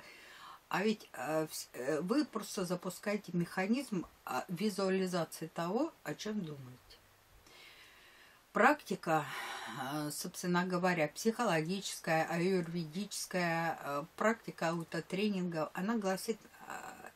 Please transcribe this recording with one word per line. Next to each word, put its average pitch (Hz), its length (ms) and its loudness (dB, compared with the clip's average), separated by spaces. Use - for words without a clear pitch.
А 170 140 2
ведь, 214 300 2
э, 156 340 0
вс-, - 280 -8
э, 139 260 0
вы 233 240 2
просто 202 400 -4
запускаете 185 680 -2
механизм, 190 720 0
а, - 240 -2
визуализации 190 960 0
того, 196 460 0
о 151 120 -6
чём 214 260 -4
думаете. 135 460 -10
Практика, 208 720 4
а, 147 320 -2
собственно 180 540 0
говоря, 175 440 4
психологическая, 180 1160 2
аюрведическая, 170 1500 0
э, 143 260 -4
практика 214 540 2
аутотренингов, 175 1040 0
она 214 240 0
гласит, 190 400 -2
а, - 500 -12